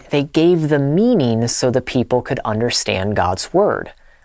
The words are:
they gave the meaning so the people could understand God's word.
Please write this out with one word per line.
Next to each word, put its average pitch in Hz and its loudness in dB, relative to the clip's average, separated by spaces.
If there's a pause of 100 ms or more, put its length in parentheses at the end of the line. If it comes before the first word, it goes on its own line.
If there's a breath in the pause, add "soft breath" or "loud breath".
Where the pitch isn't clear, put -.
(100)
they 143 0
gave 160 2
the 147 2
meaning 139 2
so 127 0
the 127 0
people 123 -2
could 131 -6
understand 107 -2
God's 92 -2
word. 170 0 (320 soft breath)